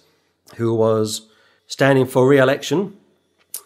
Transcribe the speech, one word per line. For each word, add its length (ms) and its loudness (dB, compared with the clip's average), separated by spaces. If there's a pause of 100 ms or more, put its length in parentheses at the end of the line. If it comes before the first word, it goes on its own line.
(560)
who 180 -2
was 540 -2 (380)
standing 400 0
for 200 0
re-election, 680 0 (680)